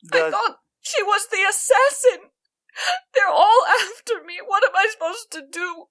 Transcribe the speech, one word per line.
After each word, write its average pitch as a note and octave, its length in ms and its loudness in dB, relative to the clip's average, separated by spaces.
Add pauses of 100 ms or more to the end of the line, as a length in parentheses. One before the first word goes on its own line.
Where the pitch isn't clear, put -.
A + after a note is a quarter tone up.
(140)
I D#3+ 180 2
thought A4 280 -4 (220)
she C5+ 220 -4
was G4+ 240 0
the F#4+ 220 -2
assassin. A#4+ 800 0 (800)
They're G#4 140 2
all G#4 380 6 (220)
after G#4 360 -10
me. F4 220 -16
What G4 180 0
am C5 120 2
I F#4+ 160 2
supposed F4 400 -8
to D#4 200 -14
do? E4+ 400 -10